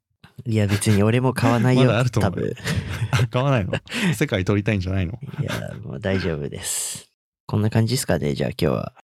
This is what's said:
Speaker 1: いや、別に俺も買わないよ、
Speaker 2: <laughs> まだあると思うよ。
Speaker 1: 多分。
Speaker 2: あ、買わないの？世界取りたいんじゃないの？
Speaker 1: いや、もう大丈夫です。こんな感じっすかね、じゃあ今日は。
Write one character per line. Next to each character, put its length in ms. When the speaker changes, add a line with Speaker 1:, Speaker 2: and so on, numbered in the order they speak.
Speaker 1:
い 100
や、 120
別 200
に 160
俺 180
も 120
買 180
わ 80
な 120
い 40
よ、 100
Speaker 2:
<laughs> 20
ま 60
だ 60
あ 40
る 80
と 80
思 100
う 120
よ。 60
Speaker 1:
多 0
分。 80
Speaker 2:
あ、 160
買 160
わ 80
な 80
い 60
の？ 80
世 120
界 180
取 160
り 20
た 100
い 40
ん 40
じ 80
ゃ 40
な 80
い 60
の？ 120
Speaker 1:
い 40
や、 400
も 120
う 40
大 200
丈 160
夫 140
で 140
す。 460
こ 120
ん 40
な 80
感 160
じ 100
っ 20
す 80
か 140
ね、 140
じ 100
ゃ 40
あ 40
今 60
日 100
は。 260